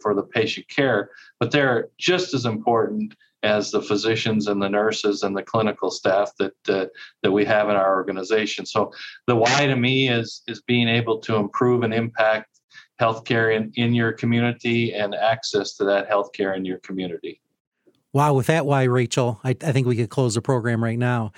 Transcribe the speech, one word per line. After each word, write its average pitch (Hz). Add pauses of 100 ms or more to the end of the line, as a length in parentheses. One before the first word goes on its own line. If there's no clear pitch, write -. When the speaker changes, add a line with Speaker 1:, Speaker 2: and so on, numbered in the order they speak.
Speaker 1:
for 104
the 98
patient -
care, 120 (320)
but 120
they're 135
just 180
as 120
important 107 (280)
as 107
the 104
physicians 107
and 101
the 98
nurses 104
and 98
the 98
clinical 104
staff 101
that, 98 (160)
uh, 98 (380)
that 98
we 104
have 107
in 101
our 95
organization. 95
So 104 (340)
the 123
why 127
to 135
me 127
is, 117
is 110
being 120
able 117
to 113
improve 120
and 110
impact 110 (400)
healthcare 113
in, 110
in 120
your 113
community 117
and 101
access 107
to 104
that 98
healthcare 101
in 92
your 92
community. 87 (760)
Speaker 2:
Wow, 147
with 127
that 156
why, 139
Rachel, 123
I, 131
I 160
think 127
we 123
could 113
close 123
the 117
program 117
right 117
now, 120